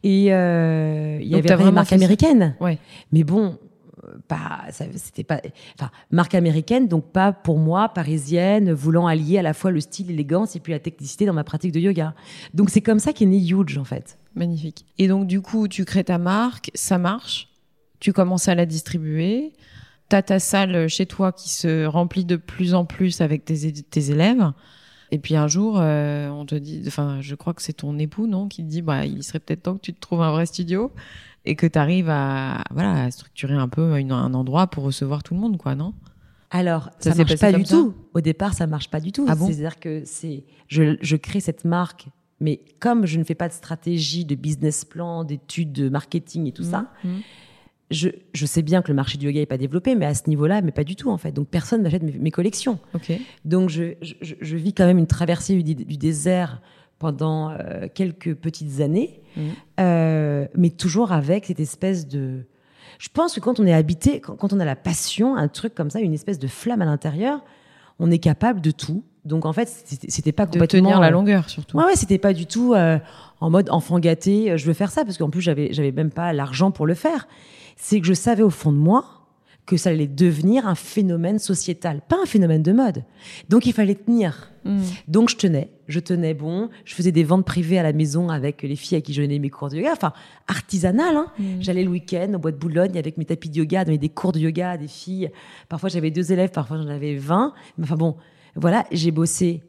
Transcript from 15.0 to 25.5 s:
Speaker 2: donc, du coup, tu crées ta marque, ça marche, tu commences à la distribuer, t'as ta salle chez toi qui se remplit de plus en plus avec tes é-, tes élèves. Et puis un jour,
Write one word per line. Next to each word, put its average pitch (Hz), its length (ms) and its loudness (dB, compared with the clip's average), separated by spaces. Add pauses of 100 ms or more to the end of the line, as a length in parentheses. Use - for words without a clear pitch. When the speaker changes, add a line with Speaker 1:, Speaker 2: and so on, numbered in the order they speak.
Speaker 2:
donc, 196 200 2
du 190 140 0
coup, 214 260 -2
tu 190 180 -4
crées 185 180 0
ta 180 140 0
marque, 202 560 -2
ça - 240 0
marche, 185 520 -4 (500)
tu 196 140 2
commences 180 340 2
à 180 80 4
la 175 100 4
distribuer, 165 880 -4 (560)
t'as 202 140 6
ta 190 160 2
salle 185 480 0
chez 185 180 -2
toi 190 260 -2
qui - 180 -12
se 160 360 0
remplit 175 400 0
de 175 100 0
plus 175 380 -2
en 180 120 2
plus 180 360 -2
avec 151 240 0
tes 156 220 -2
é-, 160 60 -2
tes 147 380 -4
élèves. 180 400 4 (580)
Et 151 100 -2
puis 156 180 -2
un 151 100 4
jour, 202 320 0